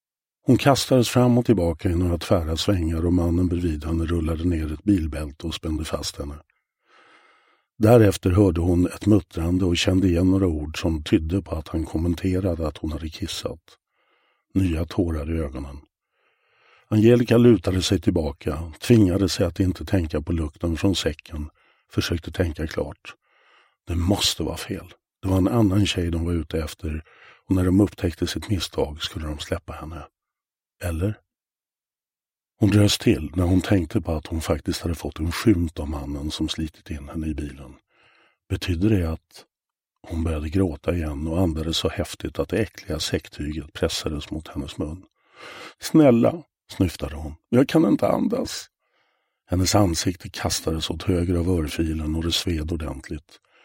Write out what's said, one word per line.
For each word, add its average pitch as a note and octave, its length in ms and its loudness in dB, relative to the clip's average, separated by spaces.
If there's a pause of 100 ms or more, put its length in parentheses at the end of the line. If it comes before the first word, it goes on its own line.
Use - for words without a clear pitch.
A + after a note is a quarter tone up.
(420)
Hon A#2+ 160 4
kastades B2+ 500 2
fram B2 300 4
och A#2+ 80 0
tillbaka F2 440 2
i E2+ 40 0
några E2+ 240 0
tvära E2 380 0
svängar E2 500 0
och E2+ 60 2
mannen F2 360 2
bredvid E2+ 360 -2
henne E2 200 -2
rullade E2 400 -2
ner D#2 280 0
ett D#2 120 -10
bilbälte D2+ 600 -2
och D#2+ 80 -4
spände D#2 300 -6
fast - 340 -6
henne. C#2+ 160 -10 (1400)
Därefter G#2+ 520 6
hörde F2+ 300 4
hon F2+ 260 4
ett - 200 -10
muttrande F2+ 580 2
och F2 120 2
kände F#2 320 2
igen F2+ 220 4
några F#2+ 160 4
ord D#2 340 -4
som D#2+ 240 -2
tydde F2 380 0
på - 120 -8
att D#2 140 -8
han D#2+ 160 -4
kommenterade F2 840 -2
att - 100 -10
hon - 140 -6
hade D#2 160 -8
kissat. - 520 -8 (920)
Nya F2 300 0
tårar D#2+ 520 -4
i - 20 -2
ögonen. C#2 380 -8 (1120)
Angelica A2+ 480 6
lutade G2+ 460 4
sig F#2 180 2
tillbaka, D#2+ 800 -2
tvingade G2 480 4
sig - 180 0
att E2+ 140 -4
inte F#2 240 0
tänka D#2+ 380 -2
på F2+ 100 -4
lukten E2 440 -2
från G2 200 0
säcken, - 540 -6 (400)
försökte - 420 -4
tänka D#2+ 340 -4
klart. - 480 -10 (720)
Det E2 80 -6
måste E2+ 480 0
vara E2 140 -4
fel. F2+ 300 -10 (360)
Det G2 60 -4
var F#2+ 100 2
en F#2+ 100 2
annan G#2 380 4
tjej E2+ 240 -2
de E2 140 -2
var F2 80 -2
ute E2 260 -4
efter D#2 460 -8 (440)
och G2 60 2
när F#2 100 2
de F#2 160 4
upptäckte F2+ 460 0
sitt - 240 -8
misstag D#2 520 -4
skulle D#2 240 -8
de D2+ 120 -8
släppa - 340 -8
henne. D#2 340 -14 (760)
Eller? F2+ 360 -4 (1400)
Hon G#2 120 4
drös G#2 280 4
till F#2+ 360 0
när F#2 100 2
hon F2+ 160 4
tänkte F2 400 0
på E2 120 -4
att D2+ 140 -6
hon E2 140 -6
faktiskt D#2+ 400 -4
hade E2 140 -4
fått - 240 -10
en E2 140 -2
skymt F2 460 2
av D2 100 -6
mannen D2 420 -6
som D#2 180 -4
slitit - 420 -8
in C#2 180 -10
henne D#2+ 180 -8
i D#2 80 -4
bilen. C2+ 400 -12 (720)
Betydde F#2 400 -2
det F2+ 240 2
att - 320 -14 (640)
hon D#2+ 160 -4
började D#2 240 -4
gråta E2+ 460 0
igen D#2 320 -4
och E2 140 -2
andades D#2+ 360 -2
så - 120 -2
häftigt - 500 -6
att D2+ 100 -4
det F2+ 100 -2
äckliga E2+ 420 -6
säcktyget D2+ 720 -6
pressades - 580 -4
mot D#2 180 -10
hennes - 300 -10
mun. D#2+ 240 -8 (760)
"Snälla", C3 640 4 (280)
snyftade D2 460 -2
hon, D2+ 180 -10 (140)
"jag B2+ 200 4
kan D#3+ 160 4
inte - 240 2
andas." - 640 -2 (760)
Hennes F2+ 280 2
ansikte F2+ 540 0
kastades - 600 -4
åt D#2+ 120 -8
höger F2+ 320 2
av E2+ 160 2
örfilen D#2 640 0
och E2 80 -2
det E2+ 80 0
sved D#2+ 400 -2
ordentligt. D2+ 680 -8 (240)